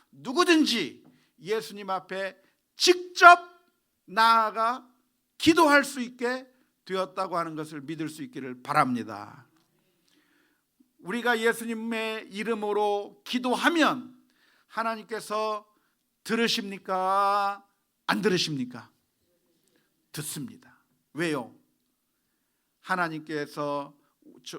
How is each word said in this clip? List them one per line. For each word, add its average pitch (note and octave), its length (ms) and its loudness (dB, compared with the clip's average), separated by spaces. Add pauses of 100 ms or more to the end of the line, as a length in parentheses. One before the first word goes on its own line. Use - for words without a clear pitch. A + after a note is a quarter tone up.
(100)
누구든지 A#3+ 920 0 (380)
예수님 G3+ 480 -6
앞에 F#3+ 480 -6 (400)
직접 - 720 8 (560)
나아가 A3+ 840 2 (520)
기도할 D4 460 6
수 C#4 160 -8
있게 B3+ 460 -6 (380)
되었다고 F#3 540 -4
하는 E3 160 -4
것을 D#3 280 -10
믿을 D#3 260 -8
수 D#3 140 -14
있기를 B2+ 400 -12
바랍니다. A2 840 -2 (1500)
우리가 A#3 420 -2
예수님의 A3+ 920 -4
이름으로 G#3 920 -2
기도하면 B3 960 0 (480)
하나님께서 G#3+ 1000 -6 (580)
들으십니까? G3+ 1400 0 (460)
안 F#3+ 120 0
들으십니까? D3 680 -2 (1200)
듣습니다. - 680 -14 (320)
왜요? C#3+ 420 -4 (1300)
하나님께서 D3+ 1120 -6 (480)
저, - 160 -14